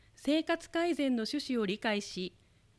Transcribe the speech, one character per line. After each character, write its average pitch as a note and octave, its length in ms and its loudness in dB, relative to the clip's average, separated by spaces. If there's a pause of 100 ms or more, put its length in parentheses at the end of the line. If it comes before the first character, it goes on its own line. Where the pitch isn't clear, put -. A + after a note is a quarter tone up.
(160)
生 D#4 260 2
活 E4 260 -2
改 E4+ 280 0
善 C4+ 180 2
の A3+ 80 2
趣 C4+ 320 -2
旨 A#3 60 2
を G#3+ 60 2
理 G3+ 120 0
解 G#3 240 0
し、 - 320 -8 (440)